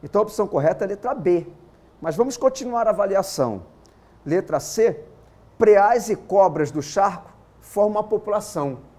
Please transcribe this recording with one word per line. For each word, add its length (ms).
Então, 180
a 40
opção 220
correta 380
é 20
a 40
letra 240
B. 320
Mas 140
vamos 220
continuar 500
a 40
avaliação. 720
Letra 340
C, 420
preás 540
e 60
cobras 540
do 120
charco 500
formam 400
a 40
população. 760